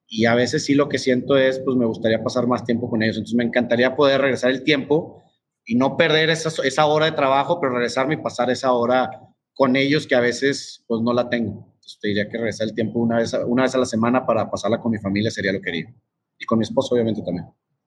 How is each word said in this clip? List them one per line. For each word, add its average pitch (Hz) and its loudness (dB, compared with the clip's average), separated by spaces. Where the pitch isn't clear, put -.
Y 113 0
a 117 4
veces 123 0
sí 139 0
lo 143 2
que 135 -2
siento 127 2
es, 131 2
pues 131 -2
me 120 2
gustaría 113 0
pasar 120 -2
más 120 0
tiempo 117 -2
con 110 -2
ellos. 110 0
Entonces 110 -8
me 120 2
encantaría 120 0
poder 135 4
regresar 127 0
el 131 -2
tiempo 147 0
y 113 -6
no 131 2
perder 160 4
esa, 156 -2
esa 151 2
hora 151 4
de 156 0
trabajo, 135 2
pero 135 0
regresarme 123 0
y - -6
pasar 120 -2
esa 127 0
hora 123 2
con 131 4
ellos 139 2
que 135 0
a 123 4
veces, 131 -2
pues, 113 -2
no 120 0
la 120 0
tengo. 110 -6
Entonces, - -20
te 107 -6
diría 101 -2
que 113 -10
regresar 110 -4
el 107 -10
tiempo 113 -2
una 117 0
vez 113 -2
a, 95 -2
una 120 0
vez 127 0
a 131 0
la 123 0
semana 120 0
para 110 0
pasarla 101 -2
con 113 -2
mi 104 -2
familia 104 -2
sería 98 -4
lo 98 -4
que 92 -8
haría. 82 -6
Y - -16
con 113 2
mi 113 2
esposo, 127 -2
obviamente, 113 0
también. 87 -6